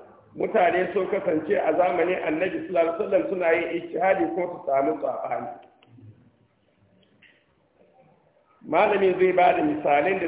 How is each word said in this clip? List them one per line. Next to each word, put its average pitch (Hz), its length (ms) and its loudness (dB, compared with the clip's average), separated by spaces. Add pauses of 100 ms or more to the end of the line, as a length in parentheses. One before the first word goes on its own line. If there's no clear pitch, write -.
(360)
mutane 180 580 2
sun 190 140 0
kasance 160 460 -2
a 160 200 0
zamanin 175 520 2
Annabi 160 400 -4
sallallahu 180 320 0
alaihi - 0 -
wasallam 196 320 0
suna 175 240 0
yin 170 240 0
ijtihadi 175 480 0 (100)
ko 185 140 -2
su 165 160 -10
samu 143 360 0
sabani. 120 460 -6 (3250)
Malami 196 520 2
zai 185 140 4
ba 180 200 6
da 175 100 0
misalin 151 560 0
da 170 80 -4